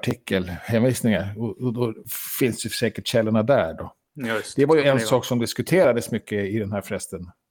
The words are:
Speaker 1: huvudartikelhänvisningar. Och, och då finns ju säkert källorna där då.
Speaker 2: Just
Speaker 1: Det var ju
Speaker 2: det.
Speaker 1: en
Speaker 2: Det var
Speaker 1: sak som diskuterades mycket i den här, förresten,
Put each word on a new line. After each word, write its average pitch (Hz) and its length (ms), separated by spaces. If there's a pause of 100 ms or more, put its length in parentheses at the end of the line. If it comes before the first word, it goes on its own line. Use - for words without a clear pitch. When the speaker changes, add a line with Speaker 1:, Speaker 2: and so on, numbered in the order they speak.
(200)
Speaker 1:
huvudartikelhänvisningar. 101 1160
Och, 110 240
och 123 120
då 117 200 (460)
finns 117 260
ju 113 40
säkert - 380
källorna 113 360
där 110 300
då. - 200 (340)
Speaker 2:
Just 110 280
Speaker 1:
Det 139 100
var 151 100
ju 156 60
Speaker 2:
det. 139 80
Speaker 1:
en 135 80
Speaker 2:
Det 117 60
var 110 40
Speaker 1:
sak 120 180
som 123 140
diskuterades 120 720
mycket 107 340
i 104 140
den 98 120
här, 101 100
förresten, 90 500 (200)